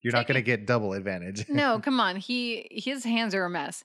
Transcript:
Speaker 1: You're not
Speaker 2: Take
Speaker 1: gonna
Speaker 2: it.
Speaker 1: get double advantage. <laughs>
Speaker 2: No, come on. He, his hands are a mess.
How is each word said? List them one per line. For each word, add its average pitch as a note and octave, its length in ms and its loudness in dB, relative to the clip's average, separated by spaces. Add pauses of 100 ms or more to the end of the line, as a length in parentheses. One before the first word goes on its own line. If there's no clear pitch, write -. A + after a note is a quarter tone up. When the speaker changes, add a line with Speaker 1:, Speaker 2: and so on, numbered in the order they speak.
Speaker 1:
You're A#2 120 -2
not A#2+ 80 4
Speaker 2:
Take A#2 80 -2
Speaker 1:
gonna C3 120 4
Speaker 2:
it. - 40 -2
Speaker 1:
get A2 220 2
double G#2+ 260 2
advantage. G2 560 -4
<laughs> - 0 -
Speaker 2:
No, C#4 320 2
come C4 180 0
on. F#3+ 180 2
He, A#3+ 540 -4
his B3 320 -6
hands A3+ 320 0
are F#3+ 100 2
a F3 60 -2
mess. D#3 340 -6